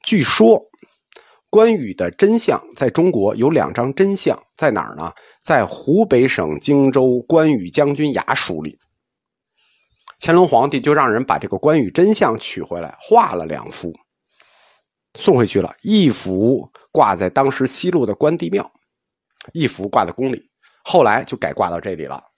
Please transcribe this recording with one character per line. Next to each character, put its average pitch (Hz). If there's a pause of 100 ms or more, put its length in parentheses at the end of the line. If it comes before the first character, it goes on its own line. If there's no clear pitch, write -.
据 208
说 220 (920)
关 220
羽 127
的 90
真 214
像 -
在 131
中 170
国 104
有 117
两 98
张 127
真 196
像， - (140)
在 151
哪 95
儿 57
呢？ 82 (320)
在 127
湖 175
北 131
省 80
荆 139
州 127
关 160
羽 95
将 143
军 143
衙 101
署 90
里。 76 (1400)
乾 165
隆 180
皇 135
帝 139
就 147
让 143
人 117
把 117
这 95
个 98
关 151
羽 110
真 196
像 120
取 -
回 85
来， 80
画 220
了 85
两 78
幅， - (1200)
送 185
回 123
去 98
了。 87
一 196
幅 104 (220)
挂 117
在 90
当 135
时 135
西 -
路 156
的 104
关 156
帝 165
庙， 202 (840)
一 165
幅 101
挂 101
在 87
宫 131
里， - (320)
后 170
来 117
就 123
改 73
挂 92
到 85
这 92
里 80
了。 67 (160)